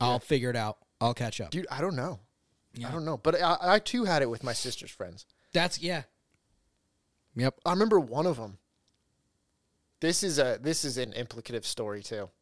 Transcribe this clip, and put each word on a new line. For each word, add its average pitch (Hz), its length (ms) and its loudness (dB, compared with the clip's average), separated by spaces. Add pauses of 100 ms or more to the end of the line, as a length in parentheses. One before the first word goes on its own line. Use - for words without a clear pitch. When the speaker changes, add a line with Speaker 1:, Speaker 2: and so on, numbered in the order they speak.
Speaker 1:
I'll 123 140 4
Speaker 2:
Yeah. 123 40 2
Speaker 1:
figure 127 320 0
it 120 60 -2
out. 107 220 -4 (220)
I'll 117 140 2
catch 117 260 -4
up." 85 100 -8
Speaker 2:
Dude, 175 200 -6
I 135 100 -4
don't 185 160 -2
know. 131 220 -4 (560)
Speaker 1:
Yeah. 120 140 -8
Speaker 2:
I - 20 -6
don't 156 140 -4
know. 160 120 -4
But 165 240 2
I, 170 220 4
I, 180 160 6
too, 240 260 -2
had 165 180 4
it 127 60 2
with 113 140 -6
my 120 100 -4
sister's - 380 -6
friends. 90 340 -12 (280)
Speaker 1:
That's, 170 280 2
yeah. 170 220 -4 (1300)
Yep. 131 180 0 (100)
Speaker 2:
I 170 60 2
remember 208 300 6
one 139 260 0
of 156 120 0
'em. 101 200 -10 (1400)
This 165 220 2
is 170 160 0
a, 123 220 4
this 156 240 0
is 131 140 -4
an 123 160 -4
implicative 117 500 -8
story, 104 380 -6
too. 101 260 -8 (140)